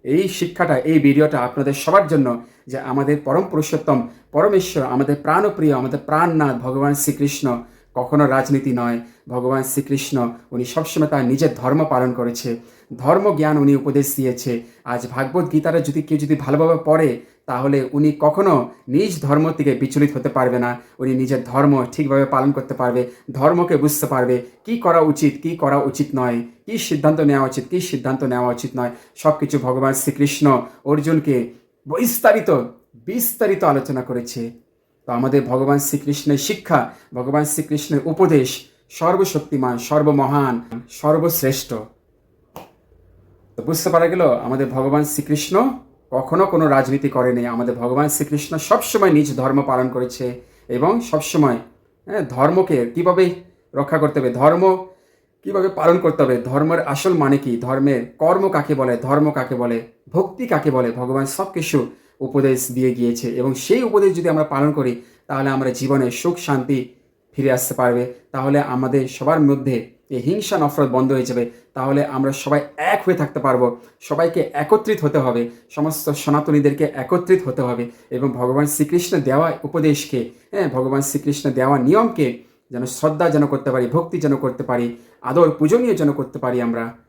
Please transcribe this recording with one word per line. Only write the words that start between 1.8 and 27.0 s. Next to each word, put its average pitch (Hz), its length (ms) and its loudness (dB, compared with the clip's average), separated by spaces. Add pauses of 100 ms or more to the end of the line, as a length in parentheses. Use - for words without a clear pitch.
জন্য, 127 360 0 (240)
যে 127 120 -10
আমাদের 135 460 0
পরম 147 260 2
পুরুষোত্তম, 143 580 0 (240)
পরমেশ্বর, 180 500 2
আমাদের 135 400 0
প্রাণপ্রিয়, 160 520 2
আমাদের 131 320 -2
প্রাণনাথ 156 560 2
ভগবান 139 320 0
শ্রীকৃষ্ণ 139 680 -2 (320)
কখনো 143 320 2
রাজনীতি 135 500 2
নয়। 120 240 -2 (280)
ভগবান 127 340 0
শ্রীকৃষ্ণ 135 720 -4 (180)
উনি 123 140 -4
সবসময় 156 440 -2
তার 139 160 0
নিজের 139 300 2
ধর্ম 143 300 0
পালন 127 280 0
করেছে, 120 440 -4 (400)
ধর্ম 151 400 2
জ্ঞান 151 220 2
উনি 143 180 4
উপদেশ 139 400 0
দিয়েছে। 123 460 -4 (220)
আজ 120 260 -6
ভাগবত 135 420 -2
গীতাটা 160 280 2
যদি 147 220 -2
কেউ 151 160 -2
যদি 147 160 2
ভালোভাবে 156 500 2
পড়ে, 151 360 2 (260)
তাহলে 135 460 0
উনি 147 280 4
কখনো 151 480 4 (200)
নিজ 165 340 0
ধর্ম 151 280 2
থেকে 143 240 0
বিচলিত 143 420 0
হতে 131 120 -4
পারবে 127 300 0
না। 123 220 -2 (180)
উনি 131 160 -2
নিজের 127 300 -2
ধর্ম 139 480 2
ঠিকভাবে 139 320 2
পালন 135 280 2
করতে 135 220 -6
পারবে, 123 320 0 (240)
ধর্মকে 170 460 2
বুঝতে 147 300 0
পারবে, 127 360 0 (220)
কি 233 140 -4
করা 170 220 4
উচিত, 147 420 2
কি 170 140 -4
করা 139 220 2
উচিত 139 360 -2
নয়, 123 280 0 (240)
কি 214 120 -4
সিদ্ধান্ত 156 420 0